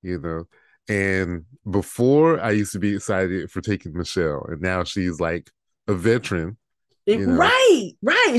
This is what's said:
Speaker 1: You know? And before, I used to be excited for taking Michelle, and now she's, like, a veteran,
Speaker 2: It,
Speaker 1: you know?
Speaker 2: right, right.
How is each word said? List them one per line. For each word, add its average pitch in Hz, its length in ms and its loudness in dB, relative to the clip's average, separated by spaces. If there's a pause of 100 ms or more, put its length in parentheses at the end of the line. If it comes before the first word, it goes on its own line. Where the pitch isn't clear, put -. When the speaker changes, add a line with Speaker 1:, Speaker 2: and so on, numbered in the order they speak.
Speaker 1:
You 90 180 -6
know? 82 260 -8 (420)
And 95 580 -2 (240)
before, 135 720 2
I 113 100 0
used 104 200 0
to 101 80 -6
be 101 160 0
excited 92 560 -2
for 92 100 -8
taking 92 340 -4
Michelle, 82 540 -4
and 80 100 -8
now 90 240 -2
she's, 87 360 -4
like, 85 320 -4 (360)
a 107 60 0
veteran, 98 640 -2 (480)
Speaker 2:
It, 220 140 2
Speaker 1:
you 196 80 0
know? 262 80 2
Speaker 2:
right, 370 560 4 (100)
right. 349 380 2